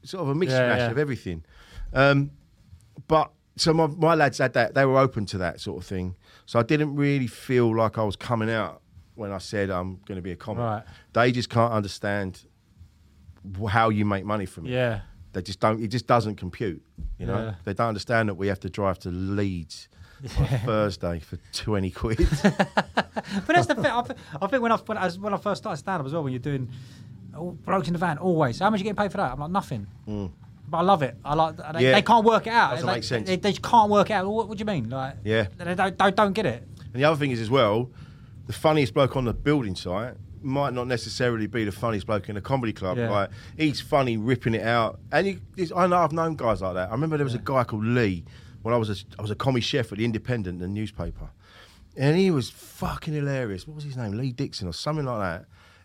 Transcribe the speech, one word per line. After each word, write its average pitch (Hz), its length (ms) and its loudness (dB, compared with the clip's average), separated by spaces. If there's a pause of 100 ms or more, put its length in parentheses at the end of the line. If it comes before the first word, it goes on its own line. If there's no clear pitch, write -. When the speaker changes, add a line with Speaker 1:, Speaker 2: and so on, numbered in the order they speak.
Speaker 1:
sort 185 220 -10
of 139 60 -2
a 139 40 0
mixed 143 220 2
Speaker 2:
Yeah, 127 140 4
Speaker 1:
mash 120 80 4
Speaker 2:
yeah. 120 120 2
Speaker 1:
of 117 80 -2
everything. 113 460 -4 (480)
Um, 139 400 4 (720)
but 156 240 2 (240)
so - 200 2
my, 160 120 4
my 165 300 2
lads 143 220 2
had 127 160 0
that, 120 200 2
they 139 120 6
were 131 120 6
open 131 280 2
to 101 120 -4
that 87 220 -2
sort 92 200 -8
of 90 60 -14
thing. 92 300 -6 (300)
So - 120 0
I 117 60 6
didn't 151 320 0
really 143 320 2
feel 120 480 2
like 110 220 2
I 113 40 2
was 104 140 -2
coming 113 340 -2
out 101 300 -4 (340)
when 104 160 -8
I 98 80 -6
said, 98 320 -2
"I'm 92 360 -4
gonna 92 160 -8
be 92 100 -8
a 85 40 -10
comic." 110 240 -8
Speaker 2:
Right. 113 220 -4 (300)
Speaker 1:
They 123 200 4
just 120 180 -2
can't 117 220 4
understand 101 720 -4 (1160)
wh-, 110 80 -2
how 113 220 4
you 104 140 2
make 98 200 0
money 104 220 -2
from 80 200 -12
it. 127 40 -8
Speaker 2:
Yeah. 123 300 -2 (320)
Speaker 1:
They 92 100 -6
just 98 180 -10
don't, 110 220 2
it 113 60 -2
just 117 180 -4
doesn't 117 300 2
compute, 90 460 -6 (360)
you - 80 -6
know? - 120 0
Speaker 2:
Yeah. 110 160 -6 (100)
Speaker 1:
They 104 100 -4
don't 117 140 0
understand 113 420 0
that 98 40 -2
we 98 140 -2
have 98 120 -2
to 95 100 -8
drive 98 300 0
to 92 100 -8
Leeds 95 800 -4 (500)
on 147 60 4
Speaker 2:
<laughs> - 60 0
Yeah. 135 40 0
Speaker 1:
a 123 120 0
Thursday 101 540 0
for - 180 -12 (140)
twenty 95 380 -2
quid. 113 280 -2
Speaker 2:
<laughs> - 80 4 (1200)
But 320 80 2
that's 349 120 4
the 302 80 2
thing. 233 120 0
I, 240 160 0
th-, - 160 -10 (220)
I 190 60 -2
think 240 160 0
when 233 100 2
I, 214 40 4
when 214 220 -6
I, 185 120 0
when 196 240 -4
I - 20 0
first 196 260 -4
started 180 160 -6
stand-up 160 280 -4
as 139 60 -8
well, 165 100 -2
when 135 100 -2
you're 127 80 -6
doing 135 280 -4 (680)
all, 175 160 -10
blokes 185 360 -2
in 175 40 0
the 170 60 -2
van, 165 200 0
always, 156 400 2
"How 196 120 4
much 220 80 2
are - 20 -2
you 196 40 -4
getting 208 120 -4
paid 208 140 0
for 196 80 -6
that?" 151 140 0
I'm 131 80 -8
like, 147 100 -6
"Nothing." 131 360 -4 (220)
Speaker 1:
Mm. 101 220 -4 (380)
Speaker 2:
But 160 100 -2
I 170 40 4
love 180 200 4
it. 127 220 -2
I 139 100 -2
like, 160 220 2
they, 151 280 0
Speaker 1:
Yeah. 131 80 8
Speaker 2:
they 202 100 8
can't 220 220 6
work 220 220 4
it 226 60 -4
out. 208 180 6
Speaker 1:
Doesn't 151 80 -2
Speaker 2:
It's 160 80 -2
like, 113 100 0
Speaker 1:
make 110 80 -6
sense. 120 240 -2
Speaker 2:
they, 185 80 0
they 202 140 0
just - 120 -2
can't 220 280 6
work 208 200 4
it 214 40 0
out. 190 120 0
"What, 214 220 -2
what 214 100 -10
do 208 40 -6
you 220 40 -6
mean?" 139 240 -2
Like, 135 340 -6
Speaker 1:
Yeah. 107 220 2 (120)
Speaker 2:
they 175 160 -4
don't, 190 220 0
don't, 196 200 4
don't 202 160 4
get 190 140 -2
it. 120 200 -4 (260)
Speaker 1:
And - 100 -10
the - 20 8
other 156 140 6
thing 143 120 0
is 117 100 0
as 110 100 -4
well, 120 400 4 (560)
the 113 60 -6
funniest 151 420 4
bloke 139 220 4
on 131 80 0
the 110 100 0
building 127 400 0
site 101 400 -6 (280)
might 139 300 -2
not 123 160 -4
necessarily 117 580 -2
be 113 180 -2
the 101 80 -2
funniest 110 340 -2
bloke 104 220 -2
in 104 80 -8
a 101 40 -8
comedy 120 320 -2
club. 95 260 -4
Speaker 2:
Yeah. 117 120 -2
Speaker 1:
Like, 101 200 0 (260)
he's 156 240 0
funny 131 360 2
ripping 117 380 0
it 101 120 -2
out. 117 320 0 (140)
And 185 140 2
he, 190 120 -4 (180)
he's, 180 160 -4
I 185 140 2
know, 180 120 4
I've 160 140 2
known 165 240 -2
guys 113 260 0
like 92 120 -2
that. 92 140 -2
I 110 40 -10
remember 156 240 0
there 143 80 0
was 123 100 -2
Speaker 2:
Yeah. 117 60 -4
Speaker 1:
a - 40 -12
guy 131 200 2
called 107 200 -4
Lee. 110 400 2 (380)
When 107 100 -2
I 120 40 4
was 107 140 0
a, 101 60 -6 (220)
I 104 40 -10
was 104 100 -4
a - 20 -8
commie 127 260 0
chef 131 300 -2
at 101 80 -8
the 110 60 -2
Independent, 107 560 -4
the 90 80 -6
newspaper. 101 640 -8 (640)
And 143 200 4
he 190 140 4
was 131 180 0
fucking - 640 -10
hilarious. 135 540 -4
What 151 80 -16
was 151 100 -12
his 139 120 -10
name? 113 160 -4
Lee 123 200 -4
Dixon 120 360 -6
or 82 40 -6
something 151 320 -4
like 123 140 -4
that. 90 280 -4 (380)